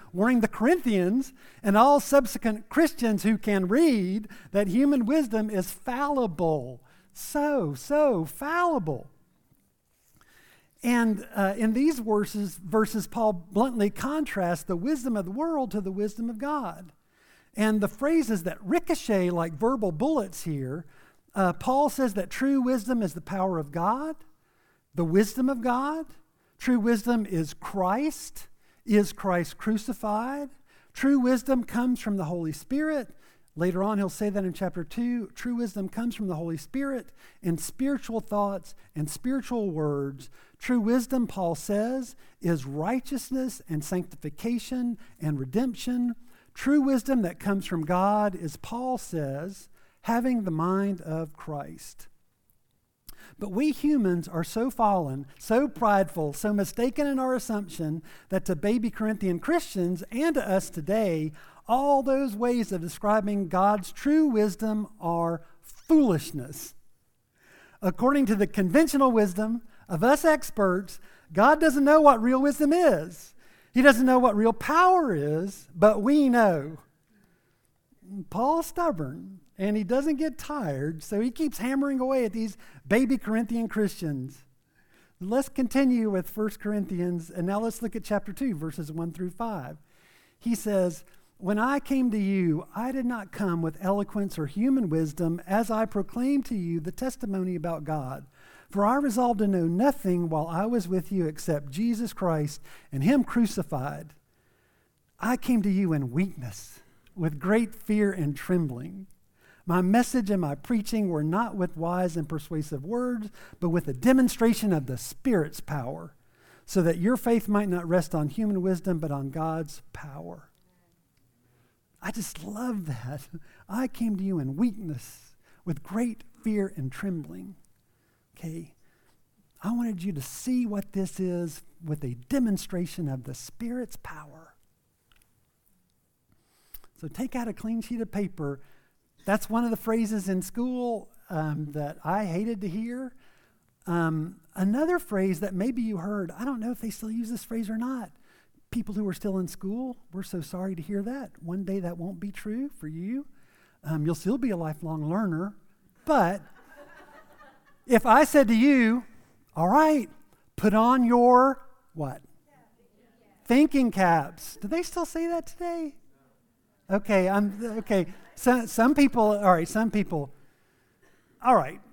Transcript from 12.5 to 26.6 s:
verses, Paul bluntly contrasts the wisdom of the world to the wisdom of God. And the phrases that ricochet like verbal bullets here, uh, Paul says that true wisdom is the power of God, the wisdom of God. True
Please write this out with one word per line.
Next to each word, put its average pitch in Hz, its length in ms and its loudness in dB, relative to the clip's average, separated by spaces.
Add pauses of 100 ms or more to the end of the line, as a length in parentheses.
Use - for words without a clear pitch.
verses, 208 500 0
Paul 214 280 0
bluntly 208 580 0
contrasts 202 720 -2
the 185 120 -4
wisdom 240 400 -2
of 196 100 -2
the 180 60 -8
world 285 400 -2
to 208 100 -2
the 190 100 -6
wisdom 208 380 -4
of 220 100 -8
God. 220 520 -6 (640)
And 214 260 2
the 202 60 2
phrases 247 560 0
that 170 220 -6
ricochet 202 640 2
like 170 240 0
verbal 214 380 0
bullets 214 520 -2
here, 147 420 -4 (500)
uh, 185 180 2
Paul 277 360 2
says 247 260 0
that 196 160 -4
true 269 300 2
wisdom 247 420 0
is 165 100 -2
the - 80 -8
power 185 380 -2
of 147 120 -6
God, 240 440 -2 (800)
the 170 100 0
wisdom 208 440 2
of 254 120 -2
God. 277 460 -2 (500)
True 247 220 2